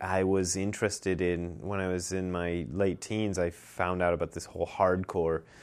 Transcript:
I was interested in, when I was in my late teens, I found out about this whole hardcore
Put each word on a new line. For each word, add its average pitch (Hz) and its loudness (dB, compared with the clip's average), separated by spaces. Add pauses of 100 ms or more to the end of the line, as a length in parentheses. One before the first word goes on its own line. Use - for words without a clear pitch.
I 92 2
was 95 2
interested 95 0
in, 87 0
when 98 -4
I 92 -2
was 90 -2
in 92 -2
my 87 -2
late 95 0
teens, 107 -2
I 87 2
found 90 -2
out 87 4
about 82 -2
this - -8
whole 85 -4
hardcore 90 2 (200)